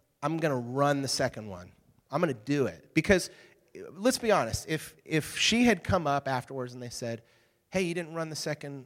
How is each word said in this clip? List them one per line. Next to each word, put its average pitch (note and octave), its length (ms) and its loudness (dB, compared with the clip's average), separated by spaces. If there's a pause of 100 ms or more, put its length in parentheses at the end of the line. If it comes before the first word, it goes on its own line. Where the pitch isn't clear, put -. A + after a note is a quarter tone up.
(240)
"I'm D#3 140 0
gonna D#3 200 2
run C#3 460 2
the C3+ 40 -2
second B2 420 -2
one. F2+ 220 -12 (380)
I'm C#3+ 100 0
gonna E3 140 2
do C#3 320 0
it"? E2 300 -6
Because, F3+ 340 4 (640)
let's A3+ 220 2
be A3+ 140 2
honest, B2+ 360 2
if, - 280 -4 (100)
if - 320 -2
she A#3 280 4
had G#3 180 4
come F3+ 240 2
up C#3+ 200 0
afterwards B2+ 460 -4
and B2 80 -12
they A#2+ 80 -10
said, A#2 320 -6 (480)
"Hey, F#3+ 120 0
you E3+ 120 0
didn't E3 200 -6
run E3 160 -4
the D#3 60 -8
second, C#3+ 500 -6